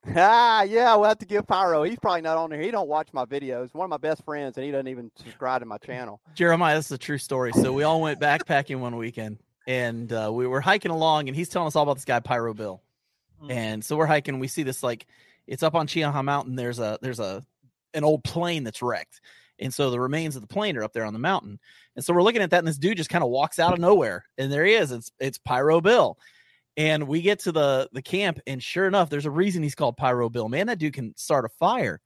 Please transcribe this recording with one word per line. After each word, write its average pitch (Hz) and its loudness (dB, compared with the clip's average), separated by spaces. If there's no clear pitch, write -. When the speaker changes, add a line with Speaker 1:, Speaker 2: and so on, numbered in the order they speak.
Speaker 1:
Ah, 220 6
yeah, 226 6
we'll 208 6
have 220 2
to 208 -14
give 202 -2
Pyro. 180 2
He's 220 -2
probably 180 0
not 160 0
on 165 -2
there. 151 -6
He 196 -4
don't 202 -2
watch 151 -2
my 131 -4
videos. 127 -6
One 165 -6
of 185 -6
my 151 -4
best 151 -4
friends, 143 -8
and 131 -8
he 143 -6
doesn't 135 -4
even 123 -12
subscribe 127 -4
to 120 -14
my 107 -12
channel. 123 -12
Speaker 2:
Jeremiah, 165 4
this 151 -2
is - -8
a 131 -8
true 147 -6
story. 127 -4
So 131 4
we 139 0
all 160 2
went 156 -2
backpacking 143 0
one 120 -6
weekend, 113 -8
and, 117 -2
uh, 110 -2
we 123 -2
were 131 -2
hiking 190 0
along, 156 0
and 131 -8
he's 170 -4
telling 170 -2
us 147 -4
all 151 4
about 143 2
this 135 -14
guy, 120 0
Pyro 117 -2
Bill. 104 -10
Speaker 3:
Mm. 139 -12
Speaker 2:
And 110 -6
so 151 -4
we're 156 4
hiking, 143 0
we 135 -6
see 156 -6
this, 131 -6
like, 120 -4
it's 131 -6
up 156 2
on 160 2
Cheaha 143 -2
Mountain. 139 -2
There's 120 -6
a, 107 -4
there's 123 -8
a, 101 -6
an 151 0
old 151 4
plane 170 -4
that's 110 -8
wrecked. 110 -4
And 127 -6
so 139 0
the 123 -2
remains 143 -4
of 120 -14
the 104 -20
plane 196 -4
are 107 -4
up 107 -8
there 117 -4
on 107 -4
the 107 -8
mountain. 135 -4
And 143 -8
so 175 2
we're 175 6
looking 226 4
at 170 0
that, 180 6
and 165 0
this 156 -2
dude 185 0
just 165 -6
kinda 170 0
walks 135 -2
out 170 4
of 175 -2
nowhere. 165 4
And 135 -2
there 143 0
he 214 6
is. 156 2
It's, 113 -12
it's 131 -6
Pyro 151 4
Bill. 185 4
And 151 0
we 160 0
get 202 2
to 180 -4
the, 139 2
the 139 -8
camp, 185 -2
and 131 -8
sure 190 -2
enough, 185 2
there's 147 -4
a 151 -2
reason 175 0
he's 143 -2
called 123 0
Pyro 123 0
Bill. 117 -4
Man, 151 -2
that 226 -4
dude 151 -2
can 120 -10
start 139 0
a 110 -6
fire. 165 0